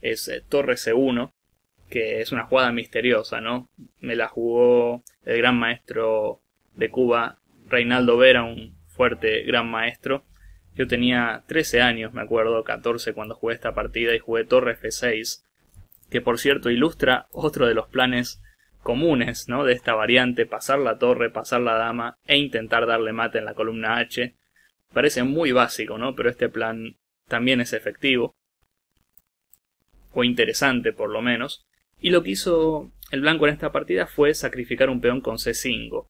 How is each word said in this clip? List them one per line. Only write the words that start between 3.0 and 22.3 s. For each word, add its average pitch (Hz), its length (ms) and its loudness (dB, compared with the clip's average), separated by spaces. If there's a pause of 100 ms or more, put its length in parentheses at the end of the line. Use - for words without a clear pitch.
¿no? 120 300 -6 (300)
Me 120 180 -6
la 113 100 0
jugó 120 760 2 (200)
el 117 140 -2
gran 120 200 4
maestro 113 840 -2 (340)
de 113 140 -2
Cuba, 120 500 0 (260)
Reinaldo 120 520 2
Vera, 123 260 8
un 117 340 -12 (120)
fuerte 117 540 0
gran 120 280 0
maestro. 120 540 -4 (500)
Yo 131 100 -2
tenía 120 640 0
trece 151 340 0
años, 117 320 0
me 110 80 -8
acuerdo, 113 440 0
catorce 113 480 -4
cuando 107 220 -10
jugué 113 200 -4
esta 110 180 -6
partida 117 400 -2
y 113 60 0
jugué 113 240 -2
torre 123 300 2
F 110 180 -8
seis, 113 540 -4 (680)
que 123 100 -2
por 120 180 0
cierto 139 300 0
ilustra 127 640 2
otro 147 340 -2
de 117 80 2
los 110 140 -2
planes 127 560 -2 (400)
comunes, 123 680 0
¿no? 131 140 -2
de 127 100 4
esta 123 220 0
variante, 123 500 2
pasar 135 340 -2
la 120 200 0
torre, 123 300 2
pasar 117 320 -2
la 117 140 0
dama 117 500 -4
e 147 120 2